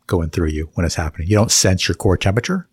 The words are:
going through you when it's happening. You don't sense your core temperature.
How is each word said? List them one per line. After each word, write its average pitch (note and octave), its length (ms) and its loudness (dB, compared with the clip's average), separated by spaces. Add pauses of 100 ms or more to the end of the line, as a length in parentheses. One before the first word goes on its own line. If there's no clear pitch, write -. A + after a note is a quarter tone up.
going E2 240 -2
through E2 200 -2
you D2+ 240 -6
when E2+ 120 0
it's D#2+ 100 -2
happening. E2 340 -4
You G#2 80 4
don't F#2 140 2
sense - 360 2
your F2+ 80 0
core F2+ 220 2
temperature. F3 560 -2